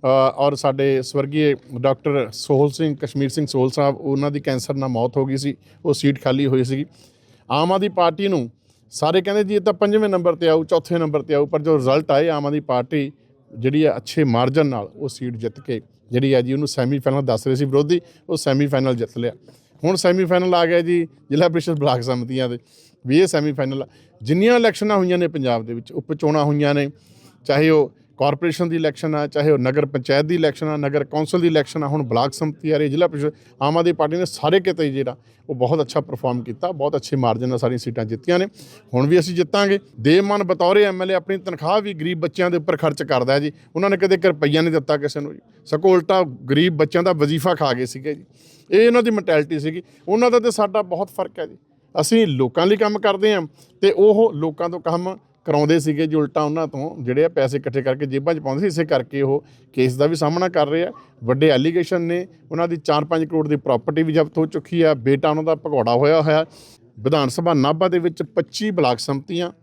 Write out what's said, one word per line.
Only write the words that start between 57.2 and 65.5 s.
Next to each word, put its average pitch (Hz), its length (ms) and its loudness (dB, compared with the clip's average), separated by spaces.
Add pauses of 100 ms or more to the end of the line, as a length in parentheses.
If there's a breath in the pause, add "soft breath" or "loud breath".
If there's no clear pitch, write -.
ਆ - 40 0
ਪੈਸੇ 135 280 0
ਇਕੱਠੇ 131 240 -4
ਕਰਕੇ 135 240 -2
ਜੇਬਾਂ 139 280 -2
'ਚ 156 60 -2
ਪਾਉਂਦੇ 139 220 -4
ਸੀ। 208 60 0
ਇਸੇ 165 180 -2
ਕਰਕੇ 139 360 -2
ਉਹ 139 220 0 (300 soft breath)
ਕੇਸ 127 240 2
ਦਾ 143 80 2
ਵੀ 165 100 0
ਸਾਹਮਣਾ 160 340 0
ਕਰ 156 180 0
ਰਹੇ 160 160 -2
ਆ, - 80 -6 (320 loud breath)
ਵੱਡੇ 135 260 2
ਐਲੀਗੇਸ਼ਨ 165 520 0
ਨੇ, 175 240 -4 (260 soft breath)
ਉਹਨਾਂ 170 160 -2
ਦੀ 170 100 -4
ਚਾਰ 147 280 0
ਪੰਜ 160 200 0
ਕਰੋੜ 156 220 -2
ਦੀ 151 100 0
ਪ੍ਰਾਪਰਟੀ 147 460 -2
ਵੀ 156 100 -2
ਜ਼ਬਤ 156 240 0
ਹੋ 160 80 0
ਚੁੱਕੀ 165 360 -4
ਆ, 156 120 4
ਬੇਟਾ 135 360 0
ਉਹਨਾਂ 156 140 -2
ਦਾ 160 140 0